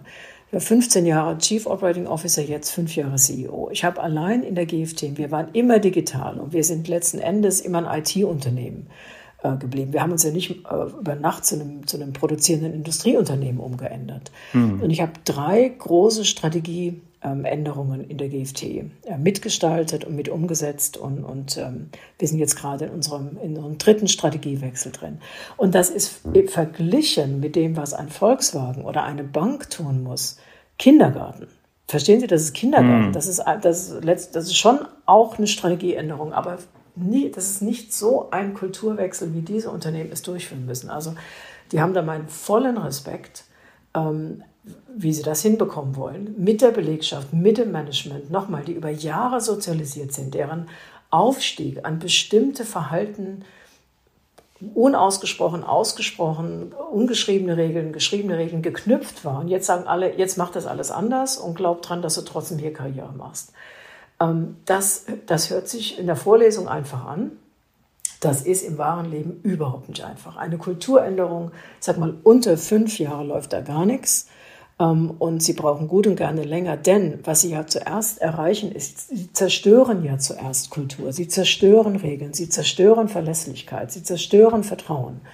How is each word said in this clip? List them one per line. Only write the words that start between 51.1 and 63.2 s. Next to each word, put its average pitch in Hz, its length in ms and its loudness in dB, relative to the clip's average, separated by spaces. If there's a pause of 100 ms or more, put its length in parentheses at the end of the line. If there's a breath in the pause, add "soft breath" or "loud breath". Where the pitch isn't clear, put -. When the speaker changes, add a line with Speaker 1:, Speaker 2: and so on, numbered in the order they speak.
Speaker 1:
Aufstieg 175 720 0
an 160 140 -4
bestimmte 220 640 2
Verhalten, 190 800 -6 (1300 loud breath)
unausgesprochen, 190 920 2
ausgesprochen, 170 1080 -2 (200)
ungeschriebene 202 640 0
Regeln, 160 340 -2
geschriebene 175 480 -2
Regeln 165 240 -4
geknüpft - 600 -2
war. 139 180 -4
Und 170 80 -4
jetzt 185 180 0
sagen 180 180 0
alle, 180 320 0
jetzt 185 200 -2
mach 175 120 -2
das 165 160 -6
alles - 240 -6
anders 262 480 -2
und 170 180 -8
glaub 170 280 -2
dran, 175 180 -6
dass 165 140 -2
du 175 60 -4
trotzdem 160 360 -8
hier 151 160 -6
Karriere 135 420 -10
machst. - 360 -14 (680 loud breath)